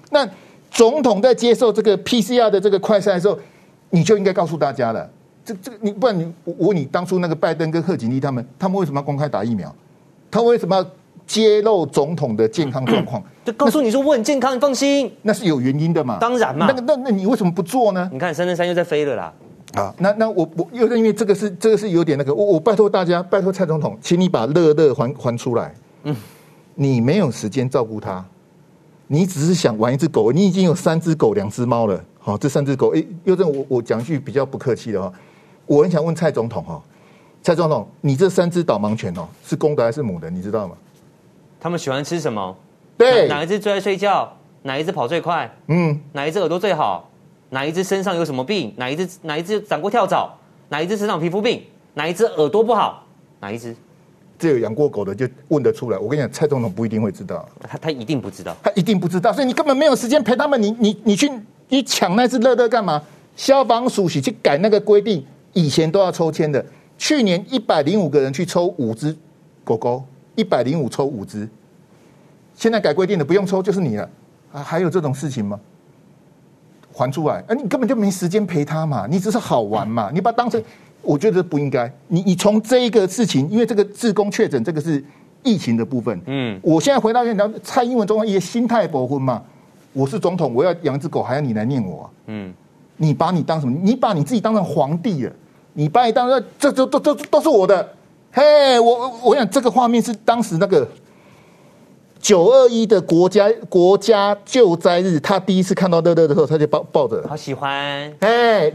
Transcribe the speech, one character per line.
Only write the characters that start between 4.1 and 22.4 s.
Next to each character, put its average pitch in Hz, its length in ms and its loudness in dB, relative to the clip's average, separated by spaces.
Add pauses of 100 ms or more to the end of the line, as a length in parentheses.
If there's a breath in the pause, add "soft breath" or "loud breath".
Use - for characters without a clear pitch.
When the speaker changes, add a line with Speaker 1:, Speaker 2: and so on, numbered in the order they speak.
Speaker 1:
应 196 80 -4
该 185 80 2
告 185 140 0
诉 160 100 -6
大 143 160 -2
家 123 200 -2
了。 196 180 -8 (340)
这， 226 160 -10
这 254 100 -16
个， 226 120 -16
你， 208 80 -2
不 208 160 -2
然 208 120 0
你， 165 140 -6 (120)
我， 170 120 -8
我 175 120 2
问 208 80 2
你， 143 100 -2
当 180 180 -4
初 180 140 -2
那 175 100 -2
个 156 60 -2
拜 165 180 0
登 160 180 -2
跟 165 120 -2
贺 180 120 -2
锦 113 160 -4
丽 131 80 -2
他 139 140 -2
们， 120 140 -6 (120)
他 190 120 -2
们 190 80 -2
为 185 80 0
什 143 40 -8
么 139 80 -4
要 139 60 -4
公 143 100 -4
开 147 140 -2
打 104 160 -4
疫 117 100 -2
苗？ 85 200 -8 (560)
他 208 100 0
为 233 160 4
什 226 100 -4
么 175 100 0
要 185 140 -2 (360)
揭 214 360 4
露 202 220 2
总 147 320 0
统 120 200 -4
的 110 120 2
健 143 220 -2
康 127 160 -6
状 120 180 2
况？ - 180 -8 (100)
Speaker 2:
<clears throat> - 120 -20
就 233 100 -4
告 285 140 2
诉 302 140 2
你 226 80 2
说 254 100 2
我 285 120 2
很 226 120 2
健 277 160 0
康， 262 140 0
你 247 60 -4
放 285 140 2
心。 277 380 0 (100)
Speaker 1:
那 214 100 0
是 - 140 -6
有 151 140 2
原 135 180 0
因 160 140 0
的 160 100 0
嘛。 113 180 -6
Speaker 2:
当 240 180 0
然 139 180 0
嘛。 156 100 2
Speaker 1:
那 277 60 4
个， 254 80 -6
那， 262 240 2
那 269 60 -2
你 190 160 0
为 220 100 2
什 - 80 -2
么 175 80 2
不 175 100 -4
做 226 300 0
呢？ 185 200 -4
Speaker 2:
你 131 60 -10
看， 170 140 -4
三 170 140 -2
三 180 100 -2
三 175 100 0
又 180 60 -2
在 175 100 0
飞 151 220 -2
了 143 100 -2
啦。 85 200 -8 (400)
Speaker 1:
啊， 101 240 -4
那， 196 140 2
那 220 180 0
我， 160 260 0
我， 165 160 -2
又 240 140 2 (100)
因 226 60 4
为 220 100 4
这 208 140 -2
个 196 80 4
是， 208 160 -2
这 190 180 -2
个 220 80 6
是 208 140 -4
有 170 140 2
点 156 120 0
那 139 80 -2
个， 135 80 0
我， 208 120 0